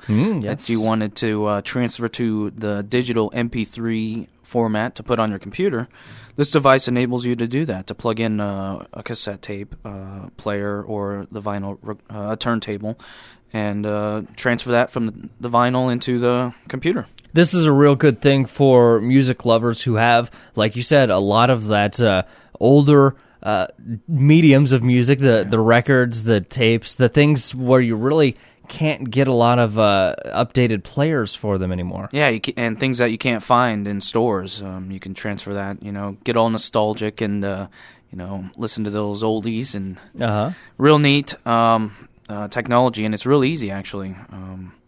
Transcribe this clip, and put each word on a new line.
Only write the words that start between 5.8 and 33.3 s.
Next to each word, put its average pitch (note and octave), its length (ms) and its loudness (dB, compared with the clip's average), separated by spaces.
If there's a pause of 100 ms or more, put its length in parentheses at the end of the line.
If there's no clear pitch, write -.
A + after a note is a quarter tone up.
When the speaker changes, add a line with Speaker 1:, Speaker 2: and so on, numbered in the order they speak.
Speaker 2:
This C#3+ 120 0
device C3+ 380 4
enables B2 360 -2
you A#2+ 120 -2
to A#2 120 -4
do C3+ 180 -2
that, F#2+ 220 -8
to G#2 60 -10
plug A2+ 260 -2
in, A2 200 -2
uh, G2 540 -6
a G#2+ 100 -14
cassette G#2 400 -10
tape, G2+ 320 -12 (100)
uh, F#2+ 520 -14
player G2+ 440 -4
or G2+ 500 -8
the G#2 100 -10
vinyl G2+ 420 -8
re-, G#2 120 -10 (140)
uh, G#2 220 -10
a A2 60 -6
turntable, G#2+ 600 -4 (560)
and, G#2 320 -4
uh, G#2 380 -4 (140)
transfer B2 340 -2
that A#2+ 180 2
from A#2 160 -4
the, A2 240 -10 (100)
the A#2+ 100 -8
vinyl B2+ 420 2
into B2 260 -2
the B2 360 0 (140)
computer. C3+ 380 -4 (280)
Speaker 1:
This E3 200 4
is E3+ 120 2
a D3+ 60 6
real C#3+ 240 6
good C3 260 2
thing C#3 240 4
for A#2+ 540 4
music B2+ 460 2
lovers A2+ 360 2
who A#2 140 0
have, A#2 360 2 (240)
like G#2+ 200 0
you A#2+ 80 -6
said, C#3 260 4
a F#2+ 100 4
lot G#2 300 4
of A2+ 180 0
that, G#2 340 0
uh, G2 220 2 (360)
older, C#3 560 6 (280)
uh, G2+ 240 -2 (400)
mediums D3 640 6
of A#2+ 100 2
music, B2 360 4
the, A#2 240 4
Speaker 2:
Yeah. - 0 -
Speaker 1:
the G2+ 160 0
records, A#2+ 640 2
the A2 160 2
tapes, A2+ 540 -2
the B2+ 120 4
things D3 480 2
where B2+ 240 4
you A#2 160 0
really C3+ 400 2 (320)
can't D3+ 420 -4
get C3 200 2
a C3 40 2
lot A#2+ 260 4
of, A2 200 0
uh, G2 360 2 (100)
updated A#2 580 0
players C#3 500 -2
for G2+ 240 -2
them F#2 140 -4
anymore. F2+ 400 -8
Speaker 2:
Yeah, C#3+ 180 0
you A2 120 -2
ca-, - 160 -6
and A#2 220 -4
things C3 200 -2
that A#2+ 120 2
you A2+ 60 -4
can't A2+ 260 -4